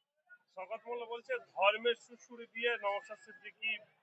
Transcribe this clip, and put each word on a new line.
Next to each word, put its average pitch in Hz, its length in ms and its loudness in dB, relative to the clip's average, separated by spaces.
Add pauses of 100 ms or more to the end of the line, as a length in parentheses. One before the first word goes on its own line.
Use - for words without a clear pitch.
(540)
শওকত 185 320 -8
মোল্লা 240 200 -6
বলছে, 233 320 -4
ধর্মের 220 560 4
সুড়সুড়ি 233 520 -16
দিয়ে 233 300 0
নওশাদ 202 420 -2
সিদ্দিকী - 600 -8 (240)